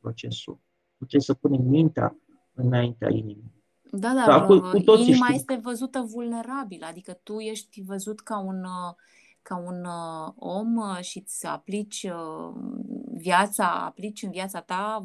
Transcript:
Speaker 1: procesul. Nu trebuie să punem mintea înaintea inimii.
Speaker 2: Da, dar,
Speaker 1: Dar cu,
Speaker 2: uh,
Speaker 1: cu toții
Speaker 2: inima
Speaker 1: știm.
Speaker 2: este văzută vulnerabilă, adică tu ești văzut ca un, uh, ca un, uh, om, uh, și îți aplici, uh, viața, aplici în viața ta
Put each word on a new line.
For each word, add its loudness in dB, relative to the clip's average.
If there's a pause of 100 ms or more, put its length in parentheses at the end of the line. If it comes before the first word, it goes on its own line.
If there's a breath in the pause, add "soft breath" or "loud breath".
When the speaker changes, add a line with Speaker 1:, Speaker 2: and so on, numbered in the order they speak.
Speaker 1:
procesul. -10 (440)
Nu -12
trebuie 4
să 0
punem 2
mintea 4 (380)
înaintea 0
inimii. -4 (360)
Speaker 2:
Da, -2
dar, 4
Speaker 1:
Dar 8
cu, 10
Speaker 2:
uh, 8
Speaker 1:
cu 4
toții 8
Speaker 2:
inima 8
Speaker 1:
știm. 4
Speaker 2:
este -4
văzută -4
vulnerabilă, -8
adică -14
tu -10
ești -10
văzut -8
ca -8
un, -6
uh, -8 (480 soft breath)
ca -10
un, -10
uh, -10
om, -4
uh, -4
și -12
îți -12
aplici, -8
uh, -10 (640)
viața, 2
aplici -12
în -8
viața -8
ta -6